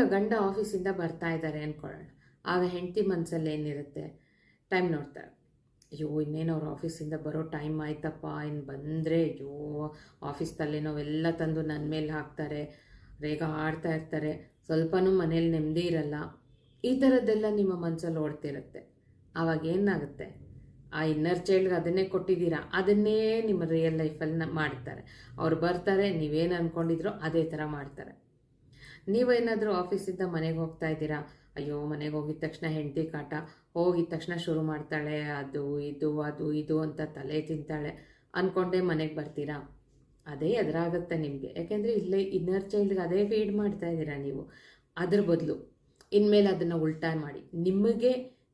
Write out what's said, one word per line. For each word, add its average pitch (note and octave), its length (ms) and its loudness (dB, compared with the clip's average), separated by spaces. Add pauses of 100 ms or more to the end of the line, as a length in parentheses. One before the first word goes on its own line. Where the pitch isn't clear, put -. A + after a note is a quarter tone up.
ಗಂಡ G3+ 360 4
ಆಫೀಸಿಂದ G3 460 0
ಬರ್ತಾ E3+ 440 -2
ಇದ್ದಾರೆ D#3 320 -2
ಅನ್ಕೊಳ್ಳೋಣ, D3+ 400 -8 (440)
ಆಗ F3+ 180 2
ಹೆಂಡತಿ F3+ 360 -2
ಮನ್ಸಲ್ಲಿ E3 540 0
ಏನಿರುತ್ತೆ? D3+ 720 -6 (440)
ಟೈಮ್ F3+ 220 2
ನೋಡ್ತಾರೆ, - 340 -6 (640)
"ಅಯ್ಯೋ, D3+ 280 -4
ಇನ್ನೇನು D#3+ 340 -2
ಅವ್ರ D3+ 100 -4
ಆಫೀಸಿಂದ D#3 480 -6
ಬರೋ D3+ 300 -4
ಟೈಮ್ D#3 380 -4
ಆಯ್ತಪ್ಪ, D3+ 460 -6 (200)
ಇನ್ನು D3 160 -4
ಬಂದ್ರೆ, D#3 600 0
ಅಯ್ಯೋ, D3 720 -4 (280)
ಆಫೀಸ್ D3 360 -6
ತಲೆನೋವೆಲ್ಲ D3+ 720 -2
ತಂದು D#3+ 320 0
ನನ್ನ D3+ 280 -4
ಮೇಲೆ D3+ 180 -2
ಹಾಕ್ತಾರೆ, D3+ 640 -6 (460)
ರೇಗ D3+ 260 -2
ಆಡ್ತಾ D#3 480 -2
ಇರ್ತಾರೆ, D#3 580 -4 (120)
ಸ್ವಲ್ಪನೂ F3+ 540 4
ಮನೇಲಿ E3 320 4
ನೆಮ್ಮದಿ D#3+ 300 2
ಇರಲ್ಲ." D#3 340 0 (720)
ಈ C4 160 4
ಥರದ್ದೆಲ್ಲ A3 500 6
ನಿಮ್ಮ F#3+ 260 2
ಮನ್ಸಲ್ಲಿ E3 420 -2
ಓಡ್ತಿರುತ್ತೆ. D3 760 -6 (420)
ಆವಾಗ D#3+ 300 0
ಏನಾಗುತ್ತೆ? F3 720 0 (560)
ಆ D#3 120 0
ಇನ್ನರ್ D#3+ 420 2
ಚೈಲ್ಡ್‌ಗೆ F#3 280 4
ಅದನ್ನೇ E3+ 300 2
ಕೊಟ್ಟಿದ್ದೀರಾ, F3+ 680 0
ಅದನ್ನೇ G#3+ 680 4
ನಿಮ್ಮ F#3 220 2
ರಿಯಲ್ D#3+ 340 2
ಲೈಫಲ್ಲಿ D#3 360 0
ನ-, D#3+ 180 -2
ಮಾಡ್ತಾರೆ. - 760 -6 (100)
ಅವ್ರು D#3+ 180 4
ಬರ್ತಾರೆ, F3+ 640 2
ನೀವೇನು D#3+ 360 2
ಅಂದ್ಕೊಂಡಿದ್ರೋ E3 560 0
ಅದೇ D#3+ 340 0
ಥರ D#3 200 -4
ಮಾಡ್ತಾರೆ. C#3+ 580 -10 (840)
ನೀವೇನಾದ್ರೂ A3+ 640 4
ಆಫೀಸಿಂದ F3+ 540 -2
ಮನೆಗೆ E3 320 -2
ಹೋಗ್ತಾ D#3+ 300 -4
ಇದ್ದೀರಾ, D3+ 380 -2 (300)
ಅಯ್ಯೋ, D3 300 -6
ಮನೆಗೆ D3+ 260 -4
ಹೋಗಿದ D3+ 280 -4
ತಕ್ಷಣ D#3+ 260 -6
ಹೆಂಡತಿ D#3 380 -2
ಕಾಟ, D#3 300 -8 (400)
ಹೋಗಿದ E3+ 340 4
ತಕ್ಷಣ E3+ 280 -4
ಶುರು D#3+ 260 0
ಮಾಡ್ತಾಳೆ, D3+ 600 -2
ಅದು C#3+ 580 -4
ಇದು, D3+ 400 -2
ಅದು D3+ 320 -2
ಇದು D#3 280 0
ಅಂತ D#3 200 -4
ತಲೆ D3+ 420 -4
ತಿಂತಾಳೆ D3+ 800 -6 (120)
ಅನ್ಕೊಂಡೇ F#3 460 2
ಮನೆಗೆ D#3 360 2
ಬರ್ತೀರಾ? D3 680 -8 (420)
ಅದೇ D3+ 220 -2
ಎದುರಾಗುತ್ತೆ E3+ 720 0
ನಿಮಗೆ. C#3 380 -4
ಯಾಕೆಂದ್ರೆ G#3 360 -2
ಇಲ್ಲೇ G3 300 2
ಇನ್ನರ್ F#3+ 480 0
ಚೈಲ್ಡ್‌ಗೆ G3 300 2
ಅದೇ F3+ 260 2
ಫೀಡ್ G#3 300 2
ಮಾಡ್ತಾ G3 320 0
ಇದ್ದೀರಾ D3+ 300 -2
ನೀವು. C#3 320 -6 (460)
ಅದ್ರ F3+ 240 2
ಬದಲು - 560 0 (360)
ಇನ್ಮೇಲೆ G#3 360 8
ಅದನ್ನ E3+ 260 2
ಉಲ್ಟಾ D#3+ 400 0
ಮಾಡಿ. D3 400 -6
ನಿಮಗೆ A3+ 840 2 (160)